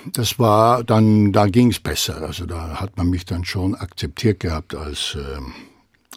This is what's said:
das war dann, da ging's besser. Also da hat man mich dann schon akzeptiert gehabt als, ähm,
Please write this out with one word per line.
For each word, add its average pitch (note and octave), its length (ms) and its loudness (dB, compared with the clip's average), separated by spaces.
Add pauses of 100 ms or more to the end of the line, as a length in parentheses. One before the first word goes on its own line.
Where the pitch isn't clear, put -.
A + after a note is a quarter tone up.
(120)
das - 260 -2
war A#2 460 4
dann, G#2+ 480 4
da G#2 140 4
ging's A#2 340 4
besser. - 420 -6
Also E2 240 -8
da E2 340 -8
hat G2 160 -8
man F2+ 140 0
mich F2+ 140 -2
dann F2 200 -6
schon F#2+ 300 -4
akzeptiert - 640 -2
gehabt D#2+ 380 -6
als, D2 400 -8
ähm, C2+ 360 -10 (640)